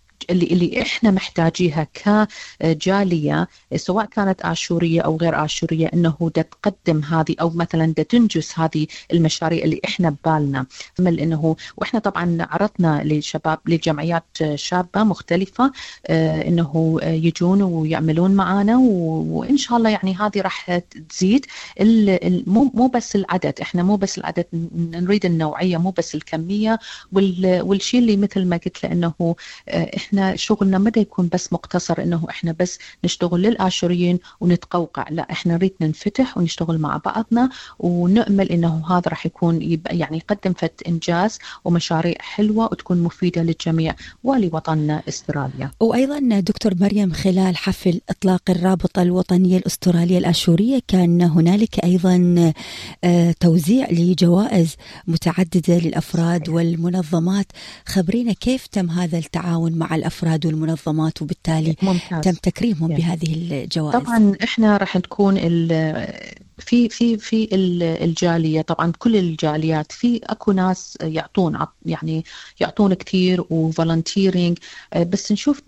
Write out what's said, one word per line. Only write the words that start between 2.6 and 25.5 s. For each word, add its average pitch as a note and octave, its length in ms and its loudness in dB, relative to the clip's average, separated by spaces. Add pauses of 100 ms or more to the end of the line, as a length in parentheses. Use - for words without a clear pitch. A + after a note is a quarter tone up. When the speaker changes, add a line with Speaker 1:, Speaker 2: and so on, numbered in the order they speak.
Speaker 1:
سواء G3+ 280 -2
كانت G3 360 -2
آشورية E3 600 0
أو D#3+ 160 0
غير D#3 280 0
آشورية، D#3+ 420 -2
إنه E3 500 0
دا E3 60 2
تقدم E3 600 -2
هذه، D#3+ 380 -2
أو E3 100 0
مثلا E3 360 -2
دا D#3 160 0
تنجز G#3+ 520 2
هذه D#3+ 320 0 (260)
المشاريع E3 520 0
اللي D#3 200 0
إحنا E3+ 260 0
ببالنا. C#3+ 560 -2 (340)
أمل F3 200 2
إنه، D#3+ 360 0 (200)
وإحنا - 240 -4
طبعا F3 400 -2
عرضنا E3+ 640 0
للشباب، D3+ 640 -2
لجمعيات E3 580 -2 (300)
شابة F3+ 480 -2
مختلفة، G3 680 0 (340)
آه، D#3+ 420 0
إنه، D#3+ 540 2
آه، D#3+ 80 -2
يجون E3+ 520 2
ويعملون D#3+ 680 0
معانا، G3 460 2
و-، E3+ 540 2
وإن E3 260 0
شاء A#3+ 220 0
الله A3+ 120 2
يعني F#3+ 240 0
هذه G3+ 260 -2
راح F3+ 380 -4 (300)
تزيد G#3+ 380 2 (340)
ال-، G#3+ 300 6
ال-، F3+ 360 0
مو، A#3+ 280 4
مو A#3+ 120 4
بس B3 300 0
العدد، F3 460 -2
إحنا F3 200 -2
مو G3+ 140 4
بس F#3+ 220 -2
العدد، E3+ 340 -4
ن-، E3+ 160 -4 (360)
نريد G3+ 200 2
النوعية، E3 520 0